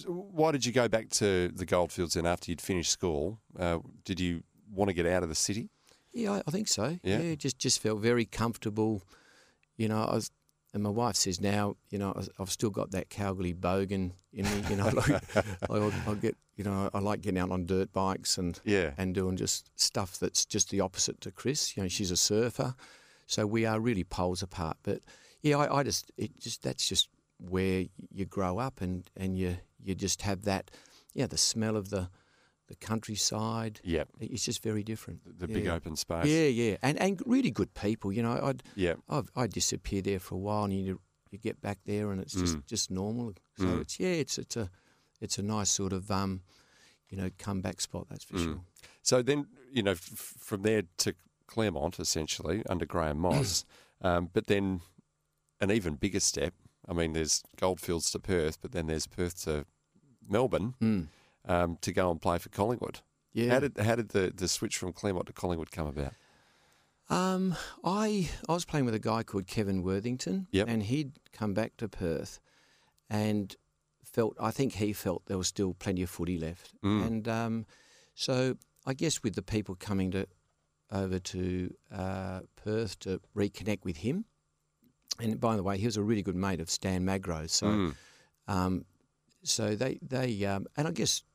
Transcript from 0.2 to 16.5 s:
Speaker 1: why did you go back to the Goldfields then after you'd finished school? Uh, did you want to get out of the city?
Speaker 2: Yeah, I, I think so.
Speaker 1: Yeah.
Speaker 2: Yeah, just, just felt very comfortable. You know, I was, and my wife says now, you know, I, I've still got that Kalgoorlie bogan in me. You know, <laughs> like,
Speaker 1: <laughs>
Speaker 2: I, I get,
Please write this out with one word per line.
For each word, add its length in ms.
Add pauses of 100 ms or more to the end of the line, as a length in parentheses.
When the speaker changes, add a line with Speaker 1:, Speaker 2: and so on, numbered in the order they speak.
Speaker 1:
why 220
did 120
you 80
go 160
back 220
to 380
the 180
Goldfields 480
then 100
after 260
you'd 100
finished 320
school? 480 (180)
Uh, 200 (260)
did 160
you 240 (280)
want 160
to 60
get 120
out 180
of 40
the 60
city? 360 (420)
Speaker 2:
Yeah, 220
I, 120
I 60
think 160
so. 340
Speaker 1:
Yeah. 180
Speaker 2:
Yeah, 140
just, 240
just 240
felt 180
very 240
comfortable. 760 (760)
You 120
know, 160
I 100
was, 160 (420)
and 120
my 60
wife 260
says 240
now, 340 (160)
you 80
know, 180
I, 60 (180)
I've 100
still 200
got 220
that 180
Kalgoorlie 440
bogan 580 (200)
in 120
me. 260
You 60
know, 120
<laughs> 60
like, 420
Speaker 1:
<laughs> 340
Speaker 2:
I, 220 (140)
I 80
get, 220 (180)